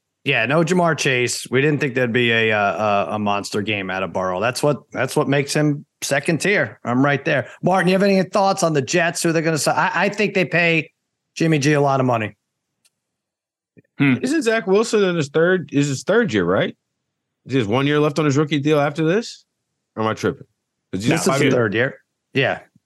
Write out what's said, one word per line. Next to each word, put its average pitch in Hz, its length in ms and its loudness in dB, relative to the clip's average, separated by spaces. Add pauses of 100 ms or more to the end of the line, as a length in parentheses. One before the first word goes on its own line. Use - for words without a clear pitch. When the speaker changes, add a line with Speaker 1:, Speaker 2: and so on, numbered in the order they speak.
(240)
Speaker 1:
Yeah, 127 220 0
no 151 180 2
Ja'Marr 165 340 0
Chase. 123 520 -2
We 123 120 2
didn't 147 200 0
think 139 140 -2
there'd 123 180 0
be 120 180 2
a, 113 220 2
uh, 101 560 0
a, 104 60 -4
a 107 40 -4
monster 101 420 -4
game 98 280 -4
out 92 140 -4
of 90 100 -8
Burrow. 92 260 -2
That's 120 240 -2
what, 147 280 -2
that's 123 240 -4
what 147 120 0
makes 139 260 0
him 151 300 0 (180)
second 143 380 -2
tier. 165 460 -2
I'm 123 180 2
right 143 220 0
there. 143 240 -2 (140)
Martin, 180 260 2
you 190 60 2
have 185 80 2
any 196 200 4
thoughts 196 400 0
on 165 100 2
the 147 80 0
Jets? 170 420 -2
Who 170 100 0
they're 160 80 0
gonna 160 160 0
sign? 139 200 0
I, 170 280 0
I 208 40 0
think 208 260 -2
they 180 100 0
pay 165 460 0 (440)
Jimmy 160 240 2
G 147 140 2
a 143 80 4
lot 135 180 2
of 135 60 2
money. 113 320 -2 (1600)
Speaker 2:
Hmm. 139 240 2
Speaker 3:
Isn't 277 220 -2
Zach 220 240 0
Wilson 208 360 2
in 180 120 0
his 147 140 -2
third, 170 440 0
is 143 140 2
his 135 160 -6
third 208 280 2
year, 98 140 2
right? 110 320 0 (680)
Is 117 80 -12
he 135 60 2
has 107 80 0
one 131 200 0
year 147 120 2
left 147 200 0
on 156 60 2
his 139 120 2
rookie 151 220 0
deal 151 200 2
after 147 240 -2
this? 190 400 -2 (520)
Or 110 80 -4
am 110 60 2
I 107 40 0
tripping? - 340 -4 (460)
Is 95 100 -6
he 120 60 -2
Speaker 2:
No, 131 80 0
Speaker 1:
This - 100 -2
is 135 120 0
Speaker 2:
two. 139 100 2
Speaker 1:
the 127 60 2
third 113 180 0
year. 120 260 -2 (340)
Yeah. 131 260 -2 (260)